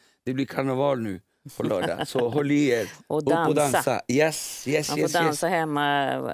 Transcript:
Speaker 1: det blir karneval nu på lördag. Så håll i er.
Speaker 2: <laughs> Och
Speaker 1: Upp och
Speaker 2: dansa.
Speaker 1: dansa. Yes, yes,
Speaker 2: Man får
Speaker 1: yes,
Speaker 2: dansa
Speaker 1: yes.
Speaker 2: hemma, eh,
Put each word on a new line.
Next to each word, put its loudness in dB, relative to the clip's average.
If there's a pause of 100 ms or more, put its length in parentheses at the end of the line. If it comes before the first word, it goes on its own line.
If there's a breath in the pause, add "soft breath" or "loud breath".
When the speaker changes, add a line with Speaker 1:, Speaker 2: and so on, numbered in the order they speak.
(240 soft breath)
Speaker 1:
det -2
blir -2
karneval 0
nu -6 (360)
på -4
lördag. -2
Så 0
håll 0
i 4
er. 0 (100)
Speaker 2:
<laughs> -20
Och -2
Speaker 1:
Upp -2 (240)
och 2
Speaker 2:
dansa. -
Speaker 1:
dansa. 2
Yes, 0
yes, 0
Speaker 2:
Man -4
får 0
Speaker 1:
yes, 0
Speaker 2:
dansa 2
Speaker 1:
yes. 0
Speaker 2:
hemma, 2
eh, -2 (140)